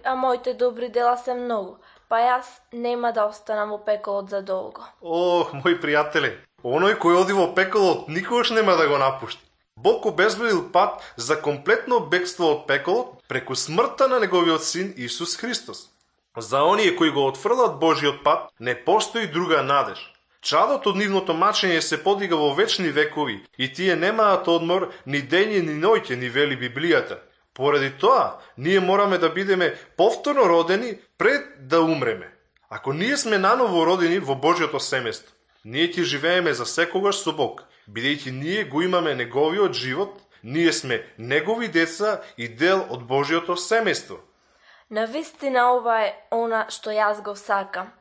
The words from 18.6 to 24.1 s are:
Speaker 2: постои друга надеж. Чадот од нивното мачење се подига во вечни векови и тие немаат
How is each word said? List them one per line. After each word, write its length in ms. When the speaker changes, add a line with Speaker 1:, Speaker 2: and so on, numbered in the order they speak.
Speaker 2:
постои 420
друга 360
надеж. 500
Чадот 460
од 80
нивното 380
мачење 480
се 220
подига 340
во 160
вечни 340
векови 560
и 160
тие 220
немаат 520